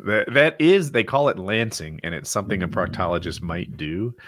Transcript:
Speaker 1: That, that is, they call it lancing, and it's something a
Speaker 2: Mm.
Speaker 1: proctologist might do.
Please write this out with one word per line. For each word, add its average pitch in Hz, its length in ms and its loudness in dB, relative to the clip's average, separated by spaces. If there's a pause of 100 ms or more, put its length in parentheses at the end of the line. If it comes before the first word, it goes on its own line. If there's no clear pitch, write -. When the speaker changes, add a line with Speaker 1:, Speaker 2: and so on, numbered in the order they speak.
Speaker 1:
That, 107 260 0
that 151 260 4
is, 165 340 4
they 117 120 4
call 139 240 2
it 110 100 0
lancing, 95 640 -2
and 85 120 -4
it's - 160 -8
something 101 320 -2
a 87 60 0
Speaker 2:
Mm. 85 40 -10
Speaker 1:
proctologist 87 680 -2
might 85 340 -6
do. 85 380 -4 (140)